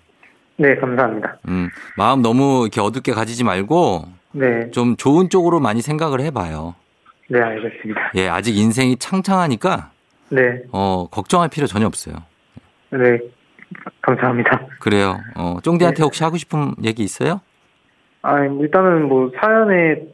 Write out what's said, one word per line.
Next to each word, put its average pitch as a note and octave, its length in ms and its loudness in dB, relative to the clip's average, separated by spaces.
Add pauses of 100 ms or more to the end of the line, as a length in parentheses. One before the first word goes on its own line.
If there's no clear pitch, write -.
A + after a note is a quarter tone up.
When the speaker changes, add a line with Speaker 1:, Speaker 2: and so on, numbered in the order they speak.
(560)
Speaker 1:
네, C#3 200 2
감사합니다. B2 640 -2 (100)
Speaker 2:
음, F2+ 220 -2 (260)
마음 A#2+ 260 2
너무 B2+ 400 4
이렇게 A2 180 -2
어둡게 A2+ 320 -2
가지지 A2+ 300 -4
말고 G#2 600 2 (280)
Speaker 1:
네. A#2 380 0
Speaker 2:
좀 A#2+ 260 0
좋은 E3 320 4
쪽으로 E3+ 300 2
많이 A#2 220 0
생각을 D3+ 400 -2
해봐요. F2 540 -6 (540)
Speaker 1:
네, B2 120 2
알겠습니다. A2 760 -6
Speaker 2:
예, F#2+ 120 0
아직 G2+ 280 -2
인생이 A#2 400 2
창창하니까 F3+ 920 -2 (380)
Speaker 1:
네. B2 340 0 (100)
Speaker 2:
어, F#2+ 380 0
걱정할 E3+ 380 0
필요 C#3+ 180 -4
전혀 G#2 200 0
없어요. - 300 -6 (720)
Speaker 1:
네, B2 280 2 (840)
감사합니다. B2 580 0 (180)
Speaker 2:
그래요. G2 400 0 (160)
어, F2 280 -4
쫑디한테 E3+ 340 2
Speaker 1:
네. D#3+ 80 0
Speaker 2:
혹시 D3 180 -2
하고 E3 140 0
싶은 D3 380 -4 (100)
얘기 A2+ 180 -2
있어요? D3 380 -2 (840)
Speaker 1:
아, C#3 220 0
일단은 D3+ 640 2
뭐 C3 320 2
사연에, G3+ 560 4 (180)